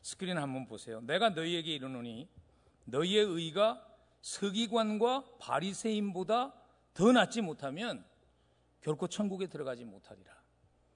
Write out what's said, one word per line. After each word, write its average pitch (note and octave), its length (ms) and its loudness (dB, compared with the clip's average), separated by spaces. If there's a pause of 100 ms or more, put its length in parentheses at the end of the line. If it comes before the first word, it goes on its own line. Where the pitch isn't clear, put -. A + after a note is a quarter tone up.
스크린 F3+ 380 -4
한번 C3 260 -4
보세요. A2 360 -10
"내가 F3 280 2
너희에게 E3 460 -2
이르노니 B2+ 520 -8 (580)
너희의 F#3 400 4
의가 F3+ 640 0 (340)
서기관과 A3 1160 0
바리새인보다 G3+ 1120 -2 (420)
더 G#3 160 8
낫지 A3+ 300 6
못하면 D#3 640 -6 (800)
결코 D#3 260 -2
천국에 F#3+ 380 -2
들어가지 C3 400 -8
못하리라." G2 560 -20 (540)